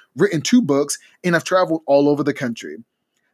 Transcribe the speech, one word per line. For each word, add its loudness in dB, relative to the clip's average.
written 0
two 4
books, -2
and 0
I've -2
traveled 0
all 4
over 0
the -2
country. -8